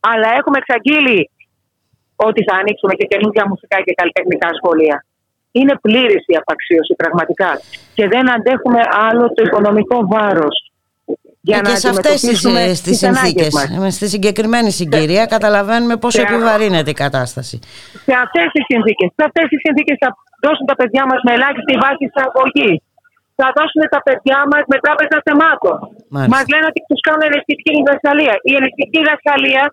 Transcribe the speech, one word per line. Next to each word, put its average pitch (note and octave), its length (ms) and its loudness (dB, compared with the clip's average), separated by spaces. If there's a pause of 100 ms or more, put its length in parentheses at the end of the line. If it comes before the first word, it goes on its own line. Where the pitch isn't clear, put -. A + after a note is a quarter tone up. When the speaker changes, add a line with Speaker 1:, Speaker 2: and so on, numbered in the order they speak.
(120)
Speaker 1:
Αλλά A3 180 2 (100)
έχουμε C#4+ 220 -2
εξαγγείλει B3+ 580 0 (1080)
ότι A3 200 0
θα G3 140 0
ανοίξουμε G3+ 380 -2
και G#3 120 0
καινούργια G#3 400 0
μουσικά G3 340 -6
και F3+ 140 -2
καλλιτεχνικά F3+ 500 -2 (100)
σχολεία. D#3 380 0 (600)
Είναι C4+ 180 4 (100)
πλήρης A3 460 2
η E3 120 4
απαξίωση D#3+ 580 0
πραγματικά. E3 500 -2 (460)
Και G#3+ 160 2
δεν B3+ 120 2 (100)
αντέχουμε A#3+ 460 0 (260)
άλλο A#3+ 180 2 (100)
το A3+ 120 2
οικονομικό G#3 500 2 (160)
βάρος. F3 440 0 (920)
Για G#3 80 2
Speaker 2:
Ε, G3+ 40 0
Speaker 1:
να G3+ 80 0
Speaker 2:
και - 140 2
σε B3 120 0
αυτές D4 160 0
τις, D4 120 0
Speaker 1:
αντιμετωπίσουμε A#3 380 0 (100)
Speaker 2:
ε, - 100 0
στις - 180 0
Speaker 1:
τις - 100 0
ανάγκες D#3+ 440 0
Speaker 2:
συνθήκες, D3+ 260 -4
Speaker 1:
μας. F#3+ 80 -2
Speaker 2:
ε, - 100 0
στη G#3 160 -6
συγκεκριμένη G#3+ 680 0
συγκυρία, D#3+ 460 0
Speaker 1:
Σε, A3 100 -6
Speaker 2:
καταλαβαίνουμε G#3+ 680 0
πόσο A#3+ 160 0
Speaker 1:
σε, A#3+ 80 2
Speaker 2:
επιβαρύνεται G#3+ 680 0
η - 100 -16
κατάσταση. C3 500 -6 (520)
Speaker 1:
σε C4+ 60 2 (120)
αυτές E4+ 280 -2
τις C#4+ 180 -6
συνθήκες, G#3 360 0 (100)
σε D4+ 120 2
αυτές E4 220 0
τις D4 140 -2
συνθήκες D4 380 0
θα B3+ 60 0 (340)
δώσουν C#4 280 0
τα C4+ 80 0
παιδιά C4 300 0
μας B3+ 180 0
με B3 100 4
ελάχιστη C4 360 -2 (100)
βάση C#4 240 0
εισαγωγής. C4 680 0 (640)
Θα C4 80 4 (100)
δώσουν D4+ 240 0 (140)
τα C#4 120 0
παιδιά C4+ 320 0 (120)
μας D4 200 2
με C4+ 120 2
τράπεζα D4+ 340 0 (100)
θεμάτων. D4 480 2 (400)
Speaker 2:
Μάλιστα. C#3 200 2
Speaker 1:
Μας C4+ 160 2
λένε D#4 200 2
ότι - 80 -8 (100)
τους C#4+ 180 0
κάνουν D#4 220 0
ελεγκτική C#4+ 400 -2 (100)
διδασκαλία. C#4+ 560 2 (140)
Η - 100 2
ελεγκτική C#4 440 -2
διδασκαλία C#4 680 0